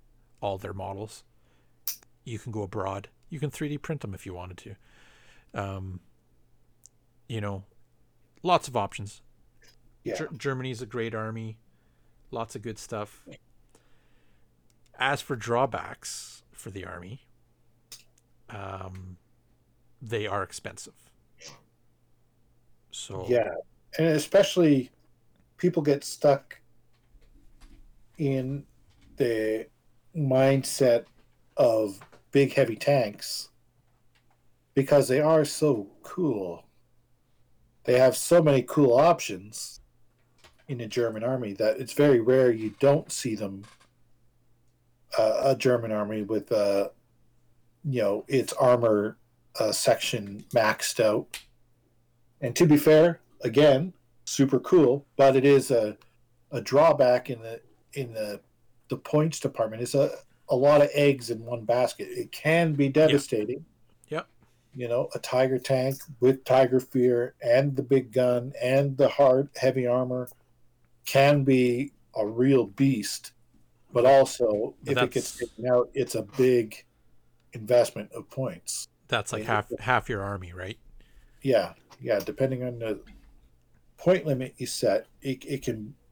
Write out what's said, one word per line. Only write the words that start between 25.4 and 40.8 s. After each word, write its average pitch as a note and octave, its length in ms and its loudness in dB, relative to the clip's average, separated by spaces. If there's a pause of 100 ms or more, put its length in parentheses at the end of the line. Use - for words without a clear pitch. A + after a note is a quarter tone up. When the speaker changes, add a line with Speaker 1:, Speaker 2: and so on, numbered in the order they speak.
Speaker 2:
people E3+ 260 0
get C#3+ 220 0
stuck - 560 0 (1600)
in C3+ 420 -4 (520)
the A2+ 500 -2 (500)
mindset C3+ 880 2 (500)
of A2 440 0 (320)
big, C#3 220 2
heavy A#2+ 220 0
tanks - 720 -4 (1200)
because C3+ 340 2
they B2+ 120 0
are D#3 240 4
so C#3 440 -2 (140)
cool. G#2 600 -6 (1200)
They B2 140 2
have B2+ 180 6
so E3+ 260 6
many C#3 200 4
cool C3 320 4
options A#2+ 840 0 (880)
in C3 100 -8
the A#2 100 -10